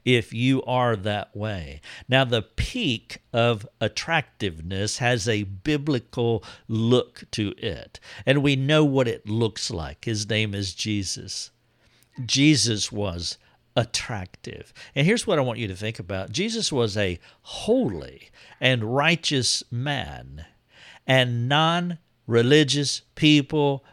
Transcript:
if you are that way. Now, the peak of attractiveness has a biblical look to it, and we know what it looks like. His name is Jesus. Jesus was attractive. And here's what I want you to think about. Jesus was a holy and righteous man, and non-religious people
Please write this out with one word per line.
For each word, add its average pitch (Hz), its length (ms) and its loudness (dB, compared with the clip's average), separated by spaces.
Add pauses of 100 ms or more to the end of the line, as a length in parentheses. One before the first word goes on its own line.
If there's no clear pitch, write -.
if 123 280 2
you 131 300 2
are 123 320 0
that 104 400 -4
way. 92 460 -8 (260)
Now, 131 180 4
the 120 160 2
peak - 800 -4 (140)
of 117 320 2 (160)
attractiveness 98 1160 -4
has 120 280 0
a 107 160 0
biblical 117 1000 -2 (240)
look 113 640 2
to 104 260 -2
it, - 420 -10 (260)
and 139 180 4
we 143 120 4
know 151 300 4
what 135 220 2
it - 200 -6
looks 110 440 -2
like. 78 340 -8
His 104 240 -4
name 107 240 0
is 98 200 -6
Jesus. 104 800 -6 (760)
Jesus 120 640 4
was 92 460 -6 (400)
attractive. - 960 -6 (220)
And 147 100 2
here's 220 220 2
what 180 100 2
I 143 40 4
want 117 180 -2
you 110 80 -4
to 92 80 -6
think 107 240 -6
about. 95 320 -8
Jesus 214 400 -4
was 117 240 0
a 95 240 0 (220)
holy 123 880 -2 (320)
and 123 340 2
righteous 147 760 0
man, 120 760 -8 (600)
and 123 440 2
non-religious 147 1500 2 (140)
people 147 760 4